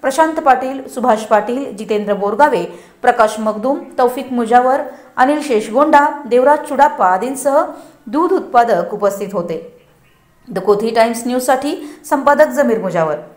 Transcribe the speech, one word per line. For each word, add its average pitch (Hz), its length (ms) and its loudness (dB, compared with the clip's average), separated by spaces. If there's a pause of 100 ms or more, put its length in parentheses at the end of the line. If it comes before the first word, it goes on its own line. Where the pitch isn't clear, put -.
प्रशांत 320 320 0
पाटील, 269 540 0
सुभाष 226 300 0
पाटील, 220 580 -2
जितेंद्र 208 380 -4
बोरगावे, 202 500 0 (380)
प्रकाश 220 360 2
मगदूम, 214 400 -2 (200)
तौफिक 254 340 -2
मुजावर, 247 480 2 (360)
अनिल 285 260 2
शेषगोंडा, 285 840 2
देवराज 254 320 4
चुडाप्पा 247 480 2
आदींसह 262 560 0 (440)
दूध 311 260 0
उत्पादक 233 600 0
उपस्थित 202 380 -2
होते. 170 480 -8 (680)
द 190 100 -8
कोथी 208 360 0
टाइम्स 233 320 2
न्यूजसाठी 262 760 -4 (100)
संपादक 285 360 4
जमीर 247 320 0
मुजावर. 165 360 -2 (220)